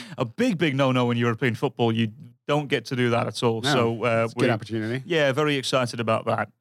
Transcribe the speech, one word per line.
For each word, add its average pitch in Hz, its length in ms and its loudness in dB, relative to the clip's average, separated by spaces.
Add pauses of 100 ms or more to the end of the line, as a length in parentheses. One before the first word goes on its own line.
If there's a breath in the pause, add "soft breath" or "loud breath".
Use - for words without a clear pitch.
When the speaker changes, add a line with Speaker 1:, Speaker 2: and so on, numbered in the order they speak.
(160 loud breath)
Speaker 1:
a 139 80 -2
big, 208 320 0
big 151 180 0
no-no 127 360 2
in 117 80 0
European 120 380 0
football. 120 360 0
You 113 180 0 (360)
don't 147 220 0
get 120 180 0
to 131 100 -4
do 123 140 2
that 117 160 0
at 113 160 -6
all. 113 180 2
Speaker 2:
No, 131 120 0
Speaker 1:
So, 117 340 2
uh, 113 180 2
Speaker 2:
it's 117 80 -4
a - 40 -10
good 123 100 2
Speaker 1:
we 117 40 4
Speaker 2:
opportunity. 113 540 -4
Speaker 1:
Yeah, 151 280 2
very 147 240 0
excited 123 440 -2
about 113 240 0
that. 107 240 -2 (120)